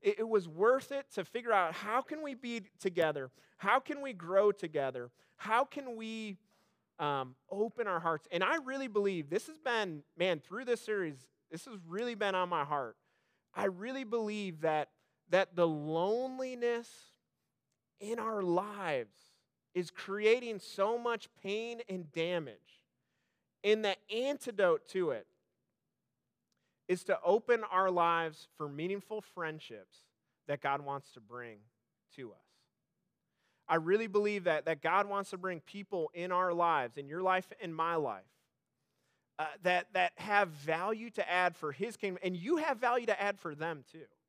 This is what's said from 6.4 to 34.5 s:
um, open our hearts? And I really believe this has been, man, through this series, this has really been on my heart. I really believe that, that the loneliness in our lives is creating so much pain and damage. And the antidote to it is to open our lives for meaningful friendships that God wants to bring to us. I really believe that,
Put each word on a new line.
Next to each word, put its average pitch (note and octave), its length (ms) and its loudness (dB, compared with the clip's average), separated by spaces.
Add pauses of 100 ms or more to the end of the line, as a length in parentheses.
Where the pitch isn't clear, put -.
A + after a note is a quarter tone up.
um, C#3 360 -2 (160)
open G#3+ 360 -2
our F3+ 140 0
hearts? E3 300 0
And F3 140 0
I C4 200 2
really C4 240 -4
believe G3 400 0
this F3+ 200 -2
has D#4 100 -20
been, G3+ 440 -2 (140)
man, E3+ 220 2
through A3 260 -10
this A#3+ 160 0
series, F#3 360 -4 (340)
this E3 140 -10
has B3+ 100 -14 (120)
really A3+ 280 -4
been G3+ 200 0
on F3+ 140 2
my E3 160 0
heart. C#3 320 -2 (580)
I G3 100 -2
really A3 400 -4
believe G#3 560 -2
that, D#3 280 2 (420)
that F3+ 260 4
the F3 100 6
loneliness A#3 1200 0 (1120)
in A3 180 -2
our A3 240 0
lives F3 760 2 (580)
is F3 160 -2
creating G#3+ 680 2
so G#3 400 0
much A#3 300 -2 (140)
pain A3+ 460 -4
and F3+ 240 -6
damage. E3 440 -2 (1080)
And G#3+ 200 2
the G3 120 2 (160)
antidote A3 760 0
to F3+ 220 0
it A2 160 -6 (1600)
is F3+ 160 -2
to F#3+ 200 0
open A3+ 460 2
our F#3 200 4
lives E3+ 680 2
for D3+ 120 -6
meaningful F#3+ 520 -6
friendships D#3 760 -10 (500)
that C#3+ 120 -2
God C#3 240 -2
wants C#3 280 -8
to B2 80 -20
bring A#2 380 -14 (580)
to A#2+ 160 -12
us. F2+ 60 -20 (1300)
I E3 80 2
really F#3+ 320 2
believe G#3 360 0
that, D#3+ 220 2